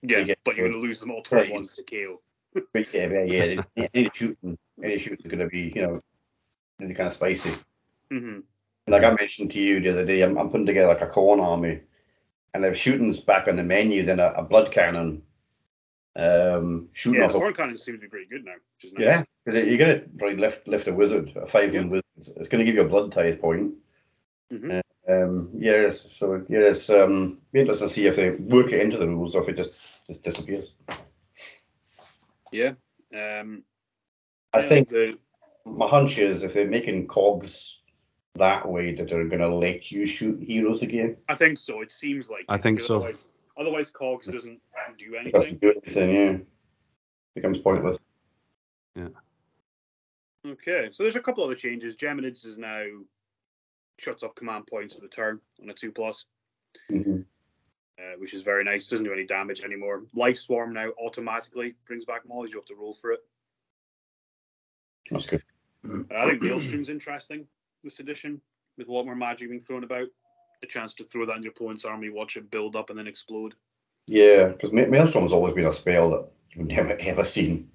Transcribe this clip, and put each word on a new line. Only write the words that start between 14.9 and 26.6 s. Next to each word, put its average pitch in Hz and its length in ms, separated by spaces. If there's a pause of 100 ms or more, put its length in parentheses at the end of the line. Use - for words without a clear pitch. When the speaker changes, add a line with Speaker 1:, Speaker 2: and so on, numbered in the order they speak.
Speaker 2:
um, 87 800
shooting 123 280
Speaker 1:
Yeah, 92 60
Speaker 2:
off - 60
Speaker 1:
the - 40
Speaker 2:
a 180 40
Speaker 1:
Khorne 202 140
cannon 127 220
seems 117 200
to 107 40
be 104 60
pretty 98 180
good 123 200
now, 92 80 (240)
which - 80
is 92 80
nice. 95 100
Speaker 2:
Yeah, 156 200 (220)
'cause 113 100
you're 113 220
gonna 151 240 (160)
probably 101 200
lift, 107 300
lift 104 200
a 92 60
wizard, 101 420
a - 120
five 101 260
Speaker 1:
Yeah. 95 80
Speaker 2:
wound 87 100
wizard. 95 120 (340)
It's 82 120
gonna 113 160
give 113 100
you 104 60
a 82 80
blood 101 220
tithe 85 280
point. 82 360 (760)
Speaker 1:
Mm-hmm. 117 200
Speaker 2:
Uh, 92 420
um, 90 420
yes, 107 640
so 95 320
yes, 104 400